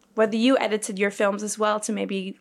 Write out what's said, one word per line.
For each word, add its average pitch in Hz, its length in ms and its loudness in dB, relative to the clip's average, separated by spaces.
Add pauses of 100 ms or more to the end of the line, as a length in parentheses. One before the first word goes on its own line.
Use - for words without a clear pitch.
(140)
whether 220 220 2
you 247 220 6
edited 208 420 -2
your 202 100 0
films 202 320 -2
as 208 160 -6
well 214 220 0
to 214 120 -4
maybe 196 480 -4